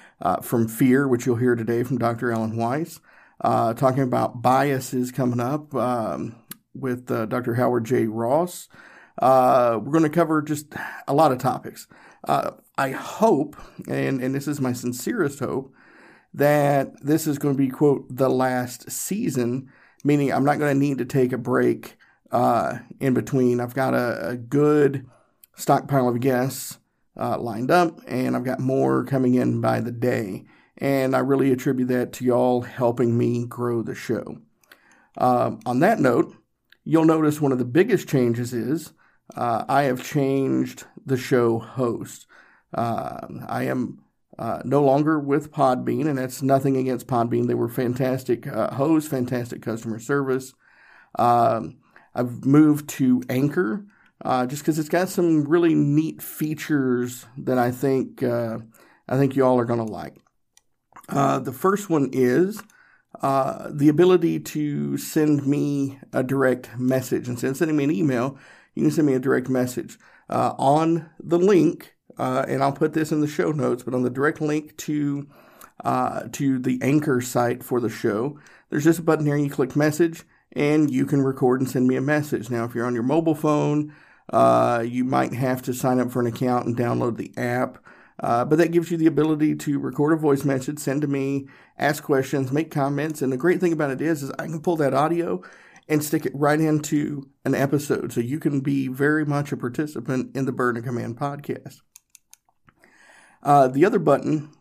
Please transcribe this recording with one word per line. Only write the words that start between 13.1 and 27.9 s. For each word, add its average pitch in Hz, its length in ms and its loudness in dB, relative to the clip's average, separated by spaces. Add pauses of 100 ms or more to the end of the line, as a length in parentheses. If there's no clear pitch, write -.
and, 135 340 -2
and 131 140 -2
this 139 120 -6
is 147 140 -4
my 127 120 0
sincerest 139 680 -4
hope, 127 340 -6 (640)
that 143 680 2
this 151 220 0
is 147 140 -2
gonna 143 160 0
be, 135 140 2
quote, 143 360 2 (100)
"the 131 140 2
last 127 600 -2
season," 127 800 -4 (320)
meaning 143 280 2
I'm 127 140 2
not 143 140 2
gonna 147 160 2
need 139 240 0
to 117 60 -4
take 127 280 2
a 127 60 -2
break, 123 580 0 (340)
uh, 120 460 0 (220)
in 135 160 0
between. 123 440 2
I've 120 140 -6
got 131 220 0
a, 123 340 -4
a 127 60 -6
good 139 720 2 (480)
stockpile 139 520 2
of 120 120 0
guests, 131 580 -2 (420)
uh, 117 200 -4
lined 117 320 -4
up, 175 340 2